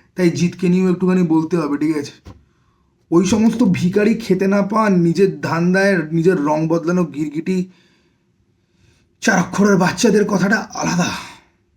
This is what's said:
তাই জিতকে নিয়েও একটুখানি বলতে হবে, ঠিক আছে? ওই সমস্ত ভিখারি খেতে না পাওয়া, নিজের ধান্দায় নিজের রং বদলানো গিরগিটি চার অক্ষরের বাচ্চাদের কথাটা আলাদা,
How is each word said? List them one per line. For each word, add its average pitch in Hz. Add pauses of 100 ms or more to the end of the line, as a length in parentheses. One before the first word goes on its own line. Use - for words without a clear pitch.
(160)
তাই 180
জিতকে 175
নিয়েও 185
একটুখানি 185
বলতে 160
হবে, 143
ঠিক 151
আছে? 135 (1000)
ওই 175
সমস্ত 226
ভিখারি 202
খেতে 190
না 202
পাওয়া, 214
নিজের 170
ধান্দায় 175
নিজের 165
রং 156
বদলানো 170
গিরগিটি 160 (1500)
চার -
অক্ষরের 202
বাচ্চাদের 202
কথাটা 202
আলাদা, 165 (680)